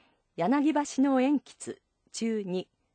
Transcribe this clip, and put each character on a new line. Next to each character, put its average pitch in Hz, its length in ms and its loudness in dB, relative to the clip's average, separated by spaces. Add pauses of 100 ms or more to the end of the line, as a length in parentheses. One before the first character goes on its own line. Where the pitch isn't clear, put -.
(360)
柳 277 360 2
橋 294 300 0
の 269 180 4
縁 269 200 2
吉 - 360 -14 (340)
中 220 320 -4
二 185 260 -6 (260)